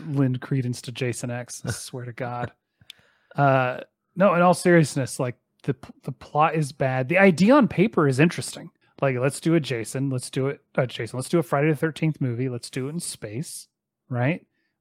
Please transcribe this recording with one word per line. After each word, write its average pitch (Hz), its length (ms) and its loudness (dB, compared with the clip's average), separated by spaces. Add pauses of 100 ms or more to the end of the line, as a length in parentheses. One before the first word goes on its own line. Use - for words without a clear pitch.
lend 135 320 0
credence 123 420 -4
to - 80 -12
Jason 123 400 -6
X. 120 340 -12
I 120 60 -4
swear 123 340 -12
to 123 80 -14
God. 120 440 -8
<laughs> - 40 -20 (720)
Uh, 131 460 2 (380)
no, 185 160 4
in 175 80 2
all 180 120 6
seriousness, 165 640 4
like, 123 200 -4 (260)
the 139 100 -2
p-, - 200 -12 (100)
the - 80 -10
plot 151 420 0
is 151 200 -2
bad. 131 340 -2
The 165 100 0
idea 196 360 6
on 269 160 6
paper 185 360 2
is 131 140 2
interesting. - 520 0 (300)
Like, 135 180 0
let's 135 200 -2
do 165 160 2
a 170 60 4
Jason, 131 480 -6
let's 131 200 -6
do 135 180 -2
it, 143 120 -6 (160)
uh, 139 100 2
Jason, 117 320 -10
let's 127 120 -8
do 175 100 2
a 160 40 0
Friday 147 260 0
the 151 80 0
thirteenth 160 420 -2
movie. 123 300 -4
Let's 120 200 -10
do 131 180 -6
it - 20 -8
in 165 100 -8
space, - 720 -12 (400)
right? 131 360 -2 (360)